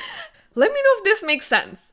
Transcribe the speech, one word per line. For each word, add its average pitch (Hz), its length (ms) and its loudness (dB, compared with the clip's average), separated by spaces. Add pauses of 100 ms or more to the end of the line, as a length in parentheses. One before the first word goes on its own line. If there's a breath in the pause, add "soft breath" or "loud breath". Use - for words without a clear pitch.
(560 loud breath)
Let 277 160 2
me 571 120 -4
know 539 140 6
if 403 60 -10
this 392 200 0
makes 302 240 -2
sense, 196 320 -2 (140)